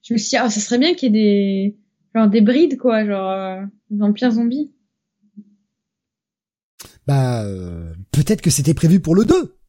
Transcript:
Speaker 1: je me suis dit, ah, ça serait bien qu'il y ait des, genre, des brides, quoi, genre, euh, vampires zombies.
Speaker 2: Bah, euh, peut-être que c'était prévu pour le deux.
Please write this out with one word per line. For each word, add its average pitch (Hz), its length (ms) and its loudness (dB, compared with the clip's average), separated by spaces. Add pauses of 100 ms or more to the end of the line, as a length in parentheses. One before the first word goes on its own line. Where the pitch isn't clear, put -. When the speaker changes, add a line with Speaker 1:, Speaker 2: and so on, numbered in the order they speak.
Speaker 1:
je - 120 -8
me 226 40 2
suis - 120 -4
dit, 262 60 0
ah, 233 140 0
ça 208 100 -4
serait 247 180 -2
bien 320 160 2
qu'il 247 220 0
y - 20 2
ait 220 40 2 (480)
des, 208 80 -20 (360)
genre, 220 140 4
des 220 140 4
brides, 269 340 4
quoi, 220 300 0
genre, 190 240 -4
euh, 190 320 -6 (280)
vampires 208 420 0
zombies. 233 380 -2 (2250)
Speaker 2:
Bah, 127 380 -2
euh, 87 480 -10 (200)
peut-être 180 280 0
que 170 100 0
c'était 139 240 0
prévu 170 260 4
pour 160 140 0
le 214 100 4
deux. 330 320 0 (120)